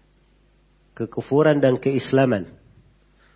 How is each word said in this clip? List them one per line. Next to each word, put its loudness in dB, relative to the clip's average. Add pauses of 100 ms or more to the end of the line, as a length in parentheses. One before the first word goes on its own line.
(920)
kekufuran 0
dan 2
keislaman, -2 (840)